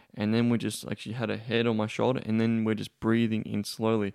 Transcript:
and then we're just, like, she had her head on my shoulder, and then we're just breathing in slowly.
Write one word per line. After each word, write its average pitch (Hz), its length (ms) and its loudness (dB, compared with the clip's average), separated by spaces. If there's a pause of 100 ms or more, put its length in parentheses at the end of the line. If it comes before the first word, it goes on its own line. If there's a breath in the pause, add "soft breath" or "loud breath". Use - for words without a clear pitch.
(140 loud breath)
and 107 200 0
then 117 160 4
we're 117 80 4
just, - 260 -4
like, - 140 -6
she - 140 -10
had 117 160 -4
her 104 80 -4
head 117 300 0
on 113 100 2
my 107 100 0
shoulder, 113 380 0
and 110 160 0
then 113 240 2
we're 110 100 2
just 104 260 -8
breathing 113 420 2
in 104 220 -4
slowly. 110 500 0